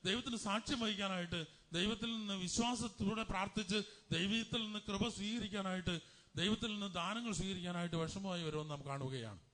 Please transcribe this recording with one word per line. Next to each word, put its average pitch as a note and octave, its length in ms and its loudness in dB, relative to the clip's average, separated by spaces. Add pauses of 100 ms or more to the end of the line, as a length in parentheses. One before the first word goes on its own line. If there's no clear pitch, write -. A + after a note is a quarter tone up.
ദൈവത്തിന് A#3 300 0
സാക്ഷ്യം A3 440 0
വഹിക്കാനായിട്ട്, F#3 640 0 (280)
ദൈവത്തിൽ G#3+ 400 2
നിന്ന് G#3 200 -2
വിശ്വാസത്തോടെ A3 920 2
പ്രാർത്ഥിച്ച് G3 520 0 (360)
ദൈവത്തിൽ A3 520 2
നിന്ന് G#3+ 160 -4
കൃപ G3+ 280 2
സ്വീകരിക്കാനായിട്ട്, F#3+ 920 0 (360)
ദൈവത്തിൽ G#3+ 320 2
നിന്ന് G3+ 260 -2
ദാനങ്ങൾ G#3 400 0
സ്വീകരിക്കാനായിട്ട് F3 640 0
വിഷമമായി F3 480 0
വരുമെന്ന് D3+ 280 -2
നാം C#3+ 140 -4
കാണുകയാണ്. C3 540 -4 (140)